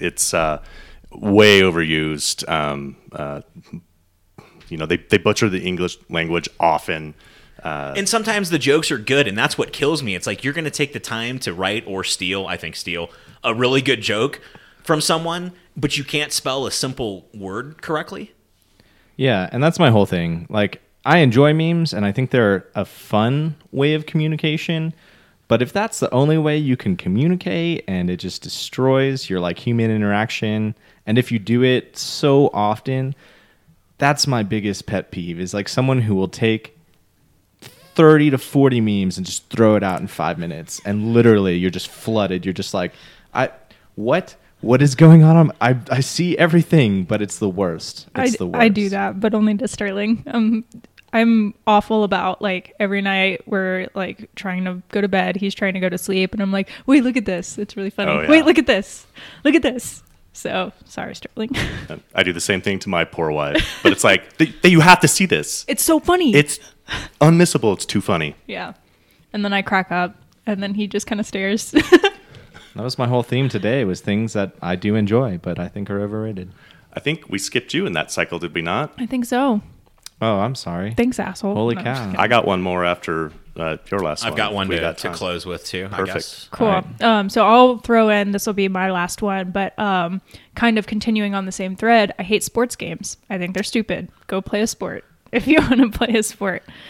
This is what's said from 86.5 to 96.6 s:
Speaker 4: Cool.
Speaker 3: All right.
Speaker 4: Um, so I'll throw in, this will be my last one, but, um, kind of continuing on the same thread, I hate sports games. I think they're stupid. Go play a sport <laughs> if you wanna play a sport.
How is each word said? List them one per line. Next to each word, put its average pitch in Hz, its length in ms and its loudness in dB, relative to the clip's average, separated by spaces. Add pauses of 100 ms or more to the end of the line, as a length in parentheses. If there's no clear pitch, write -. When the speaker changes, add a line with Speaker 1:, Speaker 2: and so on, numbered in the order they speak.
Speaker 4:
Cool. - 140 -2
Speaker 3:
All 208 160 2
right. - 220 -12
Speaker 4:
Um, 214 260 2
so 220 160 2
I'll 247 320 6
throw 226 320 2
in, 202 220 0
this 202 160 -4
will 214 60 -2
be 196 160 0
my 185 200 -2
last 180 320 -6
one, 190 300 -4
but, 196 260 -4
um, 185 420 -2 (360)
kind 226 240 2
of 196 80 -4
continuing 214 480 -2
on 190 100 -4
the 190 60 -8
same 190 240 -8
thread, 220 420 4
I - 60 -8
hate 208 200 0
sports 247 320 -2
games. - 420 -12 (120)
I 196 80 -6
think 180 160 -6
they're 190 80 -4
stupid. 190 480 -4 (160)
Go 196 160 -6
play 208 220 -4
a 226 40 0
sport - 380 -8 (120)
<laughs> - 160 -20
if 233 140 -2
you 294 140 6
wanna 247 280 4
play 233 260 -2
a 214 60 2
sport. 202 400 -6 (280)